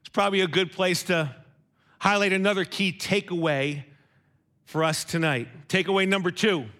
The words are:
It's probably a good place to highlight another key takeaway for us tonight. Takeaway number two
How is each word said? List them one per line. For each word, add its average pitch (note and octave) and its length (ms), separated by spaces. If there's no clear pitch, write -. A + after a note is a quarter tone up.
It's - 80
probably G3+ 320
a F#3 80
good E3+ 240
place F#3 320
to D#3+ 300
highlight G3+ 340
another F#3+ 320
key F#3 300
takeaway D#3 920
for D#3+ 200
us D#3 200
tonight. D#3+ 440
Takeaway F#3+ 400
number F#3+ 220
two F3 340